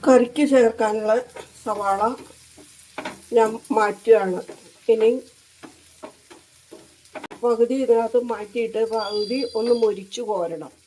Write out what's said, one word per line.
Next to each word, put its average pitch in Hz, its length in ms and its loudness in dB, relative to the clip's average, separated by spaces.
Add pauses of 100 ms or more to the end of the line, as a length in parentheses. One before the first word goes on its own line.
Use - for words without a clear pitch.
കറിക്ക് 254 400 4
ചേർക്കാനുള്ള 220 720 2 (420)
സവാള 202 500 -2 (1160)
ഞാൻ 226 260 2 (140)
മാറ്റുകയാണ്. 202 720 2 (460)
ഇനി 226 320 2 (2250)
പകുതി 240 320 2
ഇതിനകത്ത് 233 480 2
മാറ്റിയിട്ട് 226 680 -4
പകുതി 214 640 -4
ഒന്ന് 233 160 -2
മൊരിച്ചു 220 520 -2
കോരണം 165 480 -6 (160)